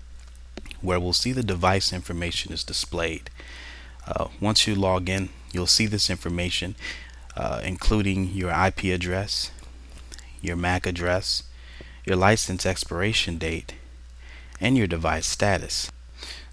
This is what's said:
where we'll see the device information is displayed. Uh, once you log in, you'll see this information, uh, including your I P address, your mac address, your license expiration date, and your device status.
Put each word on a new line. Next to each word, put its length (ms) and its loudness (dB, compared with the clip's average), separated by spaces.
where 180 2
we'll 140 2
see 180 2
the 100 0
device 500 4
information 600 -4
is 100 -4
displayed. 680 -2
Uh, 200 -2
once 280 4
you 80 2
log 340 4
in, 200 0
you'll 140 0
see 220 4
this 220 0
information, 680 -2
uh, 280 -2
including 640 4
your 240 0
I 160 6
P 220 0
address, 580 0
your 140 -2
mac 300 2
address, 560 2
your 100 4
license 520 6
expiration 720 2
date, 340 -2
and 160 6
your 100 6
device 380 2
status. 640 2